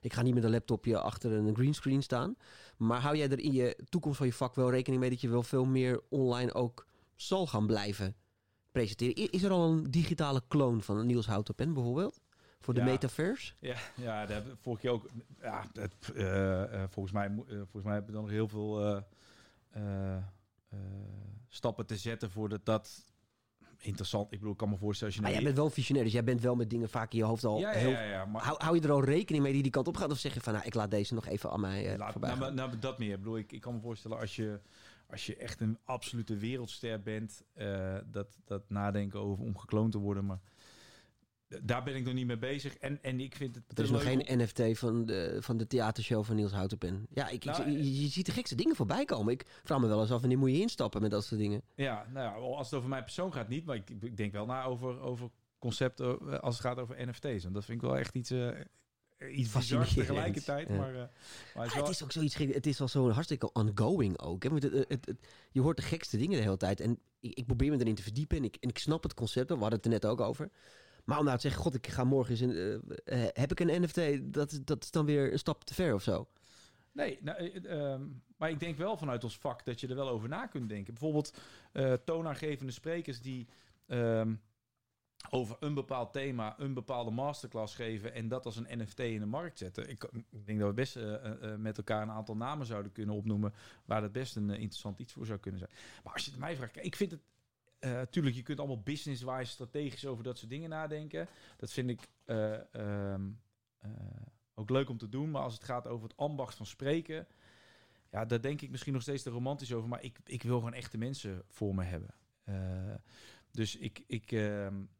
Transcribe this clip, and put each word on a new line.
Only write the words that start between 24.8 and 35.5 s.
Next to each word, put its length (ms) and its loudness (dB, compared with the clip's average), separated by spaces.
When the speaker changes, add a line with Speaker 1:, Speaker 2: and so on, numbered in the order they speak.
Speaker 2:
als 20 -8
je 60 -2
Speaker 1:
Maar 100 2
Speaker 2:
naar 100 0
Speaker 1:
jij 100 4
Speaker 2:
die 100 2
Speaker 1:
bent 140 2
wel 80 -
visionair, 220 4
dus 80 2
jij 100 4
bent 180 2
wel 140 4
met 140 2
dingen 200 0
vaak 220 -4
in 60 0
je 60 6
hoofd 220 2
al 140 4
Speaker 2:
Ja, 120 0
ja, 60 2
Speaker 1:
heel 120 6
Speaker 2:
ja, 120 2
ja, 240 -2
maar 180 -4
Speaker 1:
hou, 200 -2
hou 120 6
je 60 8
er 100 6
al 120 8
rekening 400 4
mee 100 4
die 80 6
die 100 4
kant 160 2
op 100 0
gaat? 140 2
Of 60 0
zeg 160 -4
je 80 -4
van, 120 0
"Nou, 120 0
ik 80 -4
laat 180 2
deze 220 2
nog 140 0
even 240 -2
aan 80 0
mij, 320 0
eh, 60 0
Speaker 2:
Laat, 140 -4
Speaker 1:
voorbij 180 0
Speaker 2:
nou, 120 0
Speaker 1:
gaan"? 140 -2
Speaker 2:
maar, 120 0
nou, 120 -6
dat 200 -4
meer. 140 0
Ik 60 -2
bedoel, 180 -4
ik, 140 -6
ik 100 -12
kan 120 -8
me 60 -4
voorstellen 400 -6
als 160 -4
je, 240 -2
als 160 -10
je 100 -6
echt 260 -8